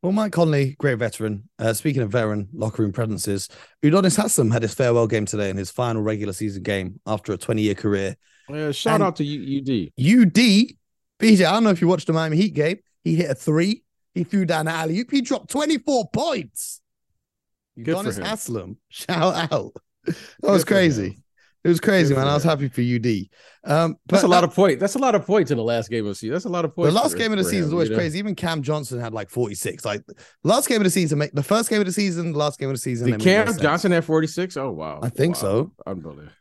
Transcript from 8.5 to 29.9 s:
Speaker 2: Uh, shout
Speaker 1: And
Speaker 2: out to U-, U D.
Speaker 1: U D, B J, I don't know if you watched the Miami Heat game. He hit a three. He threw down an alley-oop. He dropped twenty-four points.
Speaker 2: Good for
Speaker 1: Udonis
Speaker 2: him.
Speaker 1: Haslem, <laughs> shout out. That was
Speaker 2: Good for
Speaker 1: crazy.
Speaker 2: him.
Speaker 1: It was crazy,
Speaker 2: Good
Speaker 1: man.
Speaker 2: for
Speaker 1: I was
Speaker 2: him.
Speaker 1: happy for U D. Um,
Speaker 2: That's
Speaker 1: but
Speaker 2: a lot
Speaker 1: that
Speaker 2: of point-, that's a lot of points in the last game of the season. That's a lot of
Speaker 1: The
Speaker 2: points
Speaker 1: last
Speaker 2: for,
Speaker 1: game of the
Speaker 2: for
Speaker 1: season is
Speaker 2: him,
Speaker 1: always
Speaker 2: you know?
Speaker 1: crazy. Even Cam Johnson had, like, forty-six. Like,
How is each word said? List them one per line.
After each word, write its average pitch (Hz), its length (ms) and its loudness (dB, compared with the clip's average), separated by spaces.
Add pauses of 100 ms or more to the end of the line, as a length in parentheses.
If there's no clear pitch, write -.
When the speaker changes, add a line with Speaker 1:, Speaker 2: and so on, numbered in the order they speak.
Speaker 2:
Uh, 151 220 -6
shout 220 240 -2
Speaker 1:
And 208 80 -2
Speaker 2:
out 180 140 -2
to 156 60 -4
U-, 147 180 -6
U 139 200 -6
D. 123 360 -4
Speaker 1:
U 214 280 6
D, 208 520 4 (420)
B 220 160 6
J, 185 100 6
I 160 60 4
don't 220 120 2
know 214 60 4
if 180 100 2
you 175 80 2
watched 175 200 2
the 165 60 0
Miami 160 240 0
Heat 180 180 0
game. 151 220 0 (260)
He 165 120 0
hit 165 140 0
a - 60 -2
three. 170 480 0 (320)
He 180 80 -2
threw 190 220 0
down 160 220 -2
an 165 60 -4
alley-oop. 165 380 -4
He 277 100 2
dropped 240 300 -6
twenty-four 285 580 0
points. 240 720 -6 (1000)
Speaker 2:
Good 147 160 -2
for 190 80 -4
Speaker 1:
Udonis 147 140 -4
Speaker 2:
him. 98 60 -8
Speaker 1:
Haslem, 117 600 -8
<laughs> - 60 -20
shout 165 640 0
out. 107 200 -4 (320)
That 165 100 -4 (260)
was 190 220 4
Speaker 2:
Good - 60 -6
for - 40 4
Speaker 1:
crazy. 151 360 2
Speaker 2:
him. - 140 -18 (400)
Speaker 1:
It 175 60 2
was 170 120 4
crazy, 175 320 4
Speaker 2:
Good 131 80 2
Speaker 1:
man. 135 60 2
Speaker 2:
for 143 40 2
Speaker 1:
I - 40 2
was 147 100 0
Speaker 2:
him. 165 40 4
Speaker 1:
happy 143 200 0
for - 120 -4
U 123 160 0
D. 107 320 -2 (360)
Um, 160 400 2
Speaker 2:
That's 190 180 4
Speaker 1:
but - 40 4
Speaker 2:
a - 20 4
lot 180 120 8
Speaker 1:
that 170 60 4
Speaker 2:
of - 80 -4
point-, 180 240 4
that's 196 160 0
a 269 40 -2
lot 254 160 2
of 170 100 0
points 180 260 2
in 139 60 0
the 113 60 -4
last 117 260 -2
game 113 160 -2
of 104 60 -4
the 98 40 -6
season. 110 180 -8
That's 180 120 -4
a 226 40 -8
lot 175 140 -4
of 160 80 -2
Speaker 1:
The - 40 -16
Speaker 2:
points 170 200 2
Speaker 1:
last 277 160 2
Speaker 2:
for, - 60 -6
Speaker 1:
game 220 160 0
of 202 60 0
the 190 40 2
Speaker 2:
for 185 60 -2
Speaker 1:
season 185 160 0
is 151 40 -2
Speaker 2:
him, 151 40 -2
Speaker 1:
always 170 160 0
Speaker 2:
you 110 60 -2
know? 110 40 2
Speaker 1:
crazy. 170 200 -4
Even 208 160 -6
Cam 165 260 -4
Johnson 131 400 -6
had, 113 120 -10
like, 107 160 -8
forty-six. 107 540 -6
Like, 104 180 -6 (440)